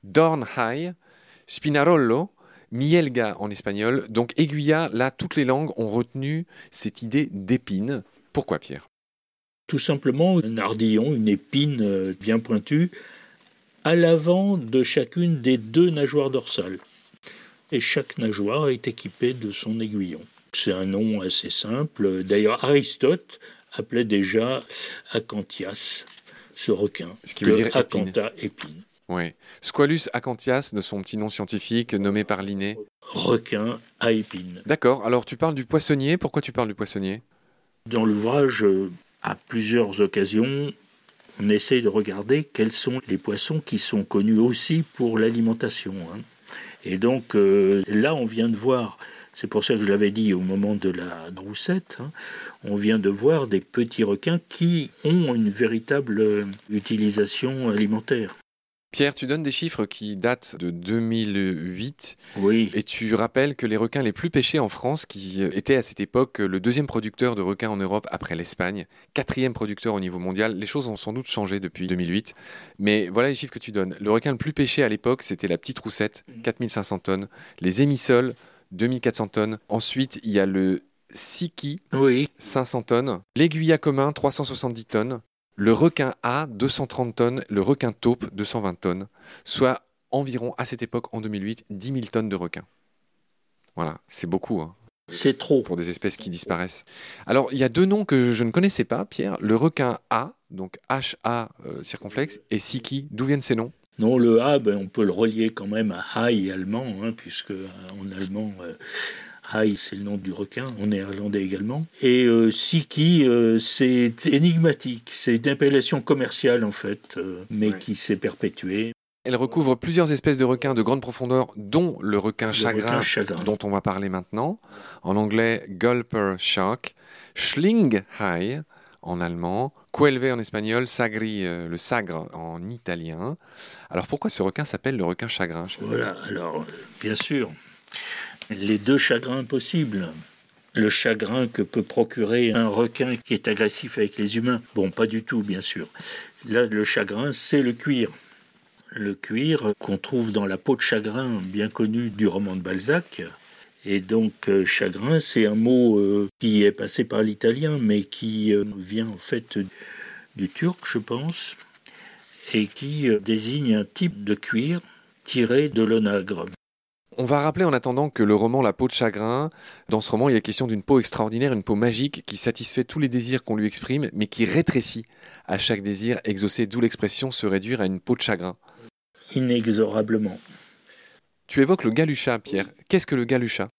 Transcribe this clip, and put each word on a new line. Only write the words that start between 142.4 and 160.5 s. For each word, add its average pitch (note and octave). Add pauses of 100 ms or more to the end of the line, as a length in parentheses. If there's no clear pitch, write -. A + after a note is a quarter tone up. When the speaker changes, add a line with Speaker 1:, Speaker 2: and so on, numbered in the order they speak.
Speaker 2:
un A2+
requin A#2
qui -
est -
agressif G#3
avec G#2
les G#2+
humains. A#2 (140)
Bon, F#2+
pas A2+
du A2+
tout, A#2
bien F#2+
sûr. - (600)
Là, A#2+
le G#2+
chagrin, G#2+
c'est C#3+
le B2
cuir. B2 (760)
Le G2+
cuir B2
qu'on G2
trouve A#2
dans G2+
la F#2+
peau C3+
de B2
chagrin, A2+
bien G#2
connue A#2
du G#2
roman F#2+
de F#2+
Balzac. F#2+ (640)
Et G2+
donc, G#2+ (160)
euh, G2
chagrin, G2+
c'est A#2
un G#2+
mot, A#2+
euh, G2+ (120)
qui G#2+
est G2+
passé -
par G#2+
l'italien, A#2+
mais G#2
qui, G#2+
euh, G2+ (140)
vient G2+
en G#2
fait A2+ (760)
du -
turc, F3